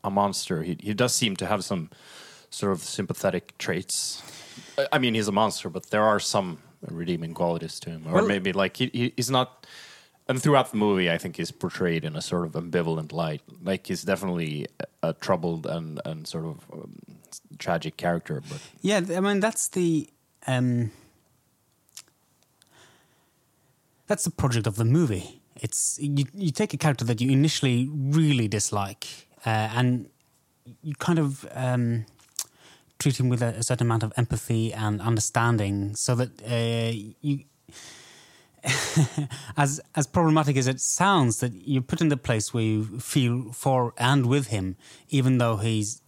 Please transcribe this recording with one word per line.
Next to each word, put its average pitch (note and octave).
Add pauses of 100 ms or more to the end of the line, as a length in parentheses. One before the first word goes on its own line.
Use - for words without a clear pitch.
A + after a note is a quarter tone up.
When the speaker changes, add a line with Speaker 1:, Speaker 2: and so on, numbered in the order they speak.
Speaker 1:
a G2+
monster. G2
He, E2+
he G#2
does B2
seem G2+
to F#2+
have F#2+
some E2+ (600)
sort G2
of E2+
sympathetic -
traits. - (560)
I, C#3
I D3+
mean, A#2+
he's G#2+
a G2+
monster, G2+
but F2
there G#2+
are G#2+
some F#2 (320)
redeeming E2
qualities E2
to E2+
him. D#2
Or D#2+
Speaker 2:
Well G3
Speaker 1:
maybe, F#2+
like, F#2+
he, C3
he, A#2+
he's A#2+
not. B2+ (640)
And C3
throughout C#3
the A2+
movie, G2
I E2
think E2+
he's E2
portrayed E2+
in D#2
a E2
sort F2
of D#2
ambivalent E2
light. D#2 (200)
Like, F#2
he's F2+
definitely E2+ (360)
a, E2
a E2+
troubled E2+
and, D#2+
and D#2+
sort D#2+
of, D#2
um, - (680)
tragic E2+
character. F2
But C#3+ (240)
Speaker 2:
Yeah, G3
th-, F3
I -
mean, G3+
that's A3
the, E3+ (380)
um, B2 (3250)
that's -
the F3
project A#2+
of G2+
the A#2
movie. A#2+ (160)
It's, -
you, C#3+ (100)
you F#3+
take G#3
a -
character C3+
that A#2
you B2+
initially C3+
really C#3
dislike, G2+ (400)
uh, - (260)
and B2 (760)
you D3+
kind E3+
of, C#3
um, A#2+ (920)
treat C#3
him B2+
with A#2+
a, A#2
a A#2
certain A#2+
amount A2+
of A2
empathy A2+
and G#2+
understanding, G#2+
so -
that, A#2 (120)
uh, A#2 (280)
you, C#3+ (1200)
<laughs> C3 (840)
as, C#3+ (160)
as D3
problematic D#3
as B2+
it C3
sounds, F3
that B2 (140)
you're C3
put -
in E3
the D3
place A2+
where A2+
you A2 (160)
feel B2
for B2+
and B2+
with C3+
him, F#2+ (340)
even C3
though A#2
he's G#2+